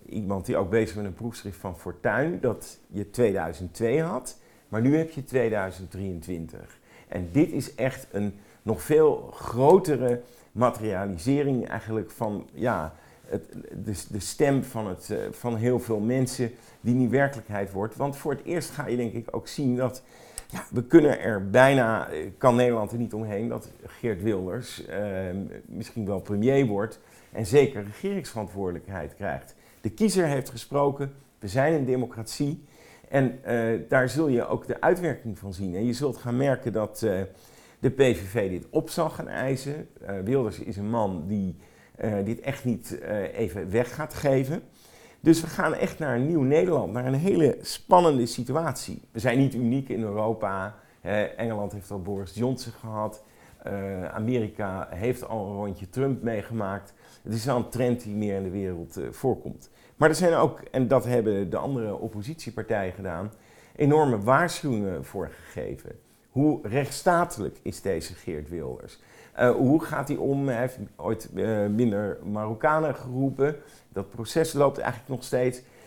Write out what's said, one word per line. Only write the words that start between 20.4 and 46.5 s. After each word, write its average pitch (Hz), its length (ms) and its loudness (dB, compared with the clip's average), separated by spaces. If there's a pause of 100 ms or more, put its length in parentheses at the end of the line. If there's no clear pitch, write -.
ja, - 240 -10
we 123 120 0
kunnen 147 360 8
er 98 300 -2
bijna, 120 600 6
eh, 78 180 -4 (100)
kan 123 180 6
Nederland 117 360 4
er 120 60 -4
niet 117 160 -4
omheen 107 340 -4
dat 117 220 -6 (160)
Geert 104 360 -4
Wilders, 95 640 -2
eh, 92 140 -6 (640)
misschien 107 400 -8
wel 95 140 -2
premier 120 460 4
wordt 104 340 -2 (320)
en 107 140 -4
zeker 117 380 4
regeringsverantwoordelijkheid 98 1300 -6
krijgt. 78 400 -8 (260)
De 107 80 -4
kiezer 185 360 2
heeft 139 240 0
gesproken, 139 640 -2 (260)
we 107 80 -8
zijn 135 260 2
een 143 120 2
democratie 127 800 -2 (460)
en, 135 340 2
eh, 113 440 0
daar 131 220 4
zul 151 180 2
je 120 200 2
ook - 200 -2
de - 140 -4
uitwerking 160 580 0
van 98 140 -10
zien. 90 220 -4
En 104 100 0
je 120 80 2
zult 123 240 -2
gaan 120 200 -4
merken 131 360 0
dat, 107 300 -4
eh, 95 180 2 (580)
de 131 100 2
P - 120 -6
V 101 280 4
V 101 200 0
dit 90 200 -6
op 156 200 -2
zal 160 200 0
gaan 165 180 -10
eisen. 135 600 -4 (140)
Eh, 98 220 -6
Wilders 110 360 0
is 98 180 -8
een 101 120 -4
man 101 380 0
die, 98 280 -2 (400)
eh, 107 180 -2 (120)
dit 117 140 -4
echt - 260 -6
niet, - 340 -4
eh, 95 380 -4
even 95 340 -4
weg 120 240 0
gaat 156 180 -8
geven. 135 480 0 (580)
Dus 165 220 6
we 165 60 -6
gaan 160 260 0
echt - 260 -2
naar 135 160 0
een 127 120 0
nieuw 165 140 2
Nederland, 139 520 4